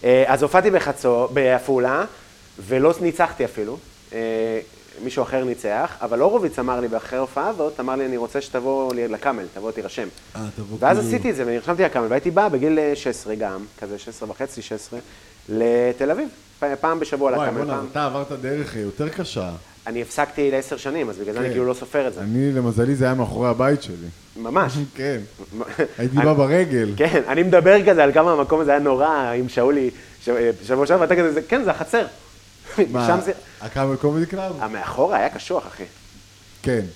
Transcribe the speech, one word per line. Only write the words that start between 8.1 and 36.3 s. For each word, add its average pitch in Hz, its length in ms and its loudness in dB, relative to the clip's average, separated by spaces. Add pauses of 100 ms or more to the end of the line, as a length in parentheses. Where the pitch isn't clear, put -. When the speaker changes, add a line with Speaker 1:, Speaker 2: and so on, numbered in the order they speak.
Speaker 1:
רוצה 120 240 -4
שתבוא 135 540 -4
לי 120 140 -2
לקאמל, 107 360 -4 (100)
תבוא 104 160 -8
תירשם." 107 380 -8 (280)
Speaker 2:
אה, 110 40 -10 (160)
תבוא 107 240 -10
Speaker 1:
ואז - 160 4
Speaker 2:
כאילו 113 120 -2
Speaker 1:
עשיתי 240 220 -2
את 175 60 -4
זה, 131 100 -4
ונרשמתי 120 360 -2
לקאמל, 135 260 0
והייתי 135 220 0
בא 196 180 2
בגיל, 156 300 2
אה, 147 180 0
שש 143 100 -8
עשרה - 280 -6
גם, 101 300 -6 (160)
כזה 104 180 -8
שש - 100 -16
עשרה 110 220 -12
וחצי, 131 320 -10
שש - 100 -10
עשרה, 113 260 -10 (500)
לתל 120 640 2
אביב, 254 180 -2 (320)
פ-, - 40 -2 (160)
פעם 165 200 0
בשבוע 139 320 0
Speaker 2:
וואי, 143 160 0
Speaker 1:
לקאמל, - 160 -4
Speaker 2:
בואנה, 143 120 -4
Speaker 1:
פעם. 139 160 -8
Speaker 2:
אתה 147 140 -2
עברת 139 260 -6
דרך, 135 440 -6
אה, 110 40 -6
יותר 107 280 -6
קשה. 151 420 -6 (360)
Speaker 1:
אני 117 160 -6
הפסקתי 143 480 -2
לעשר 135 260 -2
שנים, 139 340 -4
אז 92 80 -10
בגלל 101 140 -6
זה 110 80 -4
אני 127 60 -2
Speaker 2:
כן. 123 60 -4
Speaker 1:
כאילו 123 140 0
לא 127 80 0
סופר 131 340 -2
את 104 60 -6
זה. 90 60 -12
Speaker 2:
אני, 120 320 0
למזלי, 120 420 2
זה 131 100 2
היה 127 100 2
מאחורי 123 340 0
הבית 131 340 2
שלי. 95 120 -10 (420)
Speaker 1:
ממש? 127 380 0 (120)
Speaker 2:
<laughs> 123 100 -18
כן. 131 240 -4 (380)
Speaker 1:
מ-, 117 40 -6 (360)
Speaker 2:
הייתי 127 180 0
Speaker 1:
אני 147 80 4
Speaker 2:
בא 151 80 6
ברגל. 139 640 2
Speaker 1:
כן, 156 320 2
אני 147 140 2
מדבר 180 440 8
כזה 175 180 8
על 139 80 6
כמה 160 200 6
המקום 156 280 2
הזה 151 100 2
היה 143 100 6
נורא 139 280 2 (300)
עם 127 100 -2
שאולי, 131 420 2 (340)
ש-, - 40 -2
אה, 120 220 2 (160)
שבוע 131 200 2
שעבר, 175 140 4
ואתה 165 160 4
כזה, 160 260 2
"כן, 247 220 0
זה 190 60 2
החצר." 170 360 0 (840)
Speaker 2:
מה, 123 160 0
Speaker 1:
שם 170 180 4
זה 196 80 -2 (280)
Speaker 2:
הקאמל 135 360 -2
קומדי 151 300 0
קלאב? 190 340 -8
Speaker 1:
המאחורה 110 560 0
היה 110 140 2
קשוח, - 360 -6
אחי. - 180 -14 (760)